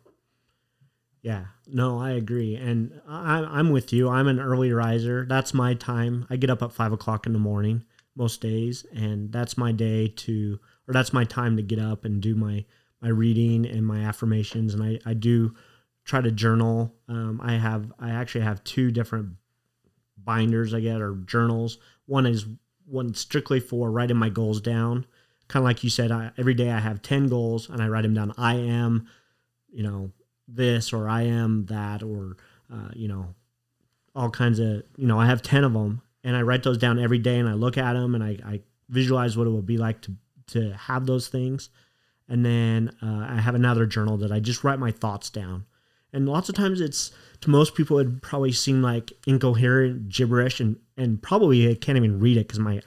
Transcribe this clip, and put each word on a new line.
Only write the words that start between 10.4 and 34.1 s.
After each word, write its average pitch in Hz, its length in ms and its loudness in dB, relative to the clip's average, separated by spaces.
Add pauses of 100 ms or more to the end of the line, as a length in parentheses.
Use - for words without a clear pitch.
or 131 60 -4
that's 127 180 2
my 123 140 2
time 113 320 0
to 110 60 -2
get 107 160 -2
up 110 260 -4
and 104 160 -2
do 110 140 0
my, 104 280 -2 (380)
my 117 80 -2
reading 117 560 2
and 110 200 -2
my 107 160 -2
affirmations. 107 720 -2
And 107 100 -2
I, 110 220 -2
I 113 100 -4
do 113 380 2 (520)
try 131 160 0
to 120 100 2
journal. 113 640 2 (140)
Um, 113 340 -6
I 117 140 -2
have, 113 420 -4
I 117 120 -6
actually 120 340 -4
have 104 180 -4
two 127 280 0
different 110 440 -4 (880)
binders 113 500 0
I 117 60 -2
get, 113 220 -2
or 101 140 -4 (100)
journals. 117 520 0 (280)
One 135 200 2
is 113 200 0 (400)
one 127 280 -6
strictly 139 460 -2
for 120 320 -2
writing 120 260 0
my 113 120 2
goals 107 320 -2
down. 117 440 -2 (440)
Kinda 135 140 0
like 123 200 2
you 123 60 0
said, 117 220 0
I, 113 260 -4
every 127 160 2
day 120 180 2
I 113 80 0
have 107 220 -4
ten 139 260 0
goals, 117 420 -2
and 120 120 -6
I 110 80 0
write 110 160 0
'em 110 80 2
down. 107 240 -2
I 120 180 0
am, 117 520 0 (640)
you 110 140 -8
know, 98 280 -6 (360)
this, 120 460 0
or 107 160 -2
I 117 140 0
am 113 420 0
that, 104 360 -6
or, 101 360 -10 (360)
uh, 104 200 -12
you 113 160 -8
know, 95 260 -8 (800)